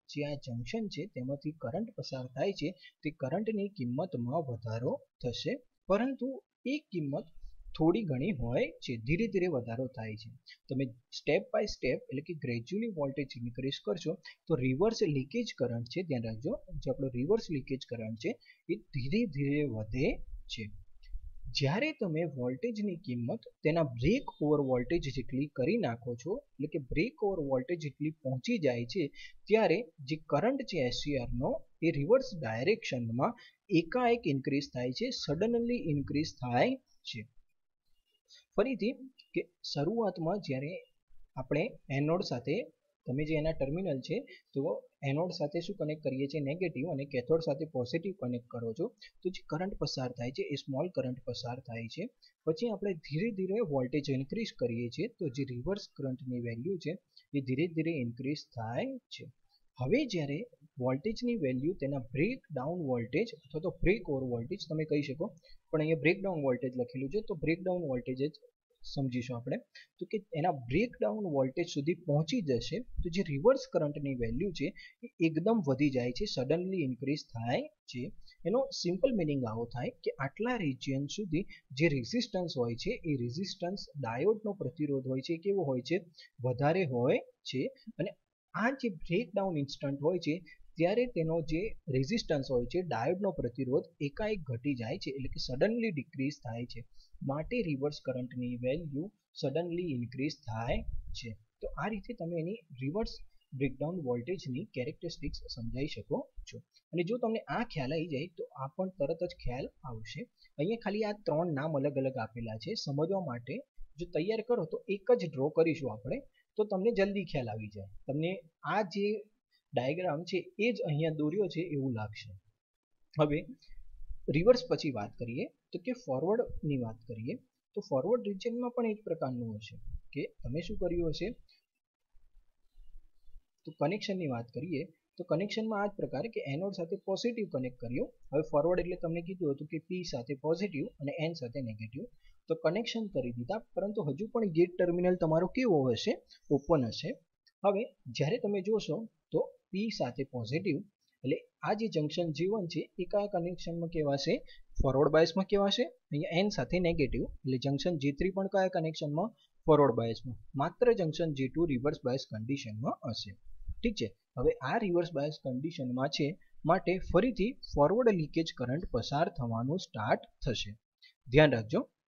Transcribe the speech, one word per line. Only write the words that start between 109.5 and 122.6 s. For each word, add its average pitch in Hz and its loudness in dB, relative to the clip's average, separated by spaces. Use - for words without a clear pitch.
આવશે. 113 -8
અહીંયા 196 0
ખાલી 208 -2
આ 208 0
ત્રણ 170 0
નામ 151 -2
અલગ 139 0
અલગ 131 0
આપેલા 113 -6
છે, 196 -6
સમજવા 170 -2
માટે 123 -6
જો 170 -8
તૈયાર 196 0
કરો 240 2
તો - -6
એક 202 2
જ 196 6
ડ્રો 143 0
કરીશું 151 4
આપણે 120 -4
તો 214 4
તમને 208 2
જલ્દી 196 2
ખ્યાલ 131 -2
આવી 107 -6
જાય. 98 -10
તમને 160 0
આ 175 2
જે 208 -2
diagram 160 0
છે 175 -2
એ 226 4
જ 196 -4
અહીંયા 156 2
દોર્યો 160 2
છે 156 -4
એવું 135 -2
લાગશે. 107 -8